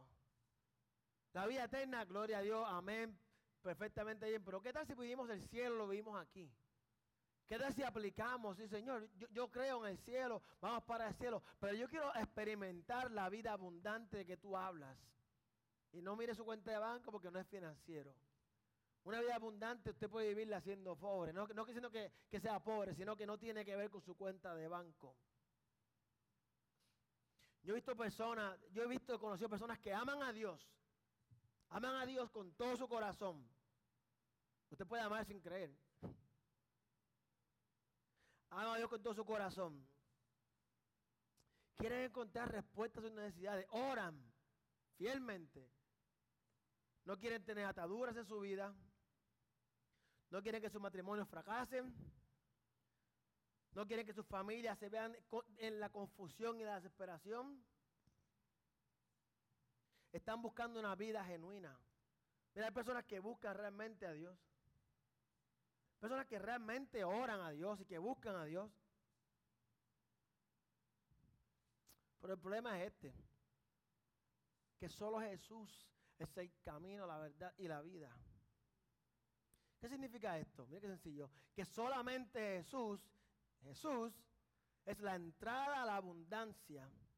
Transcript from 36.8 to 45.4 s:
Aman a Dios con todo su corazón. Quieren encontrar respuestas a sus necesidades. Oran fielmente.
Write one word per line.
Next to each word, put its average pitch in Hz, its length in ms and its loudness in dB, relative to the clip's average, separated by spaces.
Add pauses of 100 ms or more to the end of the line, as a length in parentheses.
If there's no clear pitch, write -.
Aman 196 180 0
a 226 100 6
Dios 233 120 4
con 220 120 -2
todo 214 120 4
su 208 120 0
corazón. 180 600 2 (1900)
Quieren 240 260 4
encontrar 233 500 0
respuestas 214 520 0
a 220 40 0
sus 220 80 -6
necesidades. 196 560 0
Oran 226 460 2 (800)
fielmente. 190 760 -2 (1400)